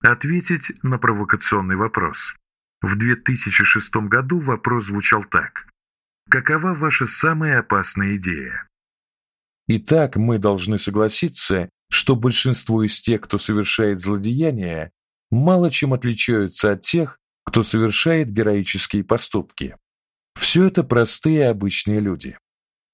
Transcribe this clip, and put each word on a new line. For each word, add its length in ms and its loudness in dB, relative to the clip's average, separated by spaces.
ответить 680 0
на 160 -2
провокационный 760 0
вопрос. 600 -4
В 160 -2
две 180 2
тысячи 480 -2
шестом 460 -2
году 300 0
вопрос 460 -2
звучал 380 0
так: 440 -4
"Какова 440 0
ваша 340 -2
самая 520 0
опасная 580 -2
идея?" 500 -8
Итак, 500 2
мы 220 2
должны 380 0
согласиться, 920 0
что 280 4
большинство 680 0
из 180 -2
тех, 200 0
кто 160 -4
совершает 600 0
злодеяния, 920 -2
мало 400 4
чем 220 0
отличаются 800 0
от 80 -6
тех, 380 -2
кто 180 2
совершает 680 2
героические 760 0
поступки. 720 -6
Все 300 4
это 160 0
простые 640 2
обычные 540 -2
люди. 360 -6